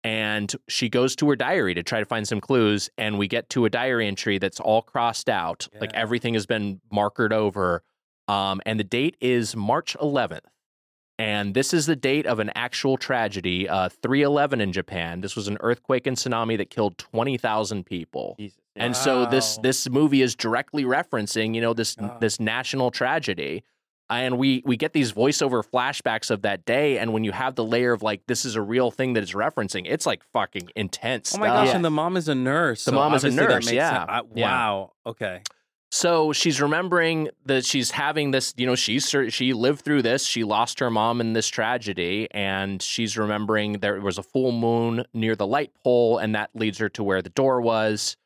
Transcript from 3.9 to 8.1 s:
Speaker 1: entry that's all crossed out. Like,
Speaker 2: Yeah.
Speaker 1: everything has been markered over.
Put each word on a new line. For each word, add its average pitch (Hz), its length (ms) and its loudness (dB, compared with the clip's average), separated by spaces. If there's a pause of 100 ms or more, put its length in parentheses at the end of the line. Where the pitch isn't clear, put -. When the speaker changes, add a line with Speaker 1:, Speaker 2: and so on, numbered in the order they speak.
Speaker 1:
entry 98 300 -2
that's 95 220 -2
all 110 240 4
crossed 117 460 -2
out. 85 380 -2 (140)
Like, 107 100 -6
Speaker 2:
Yeah. - 80 -4
Speaker 1:
everything 117 360 0
has 104 100 0
been 101 340 -2 (140)
markered 104 400 0
over. 98 500 0 (460)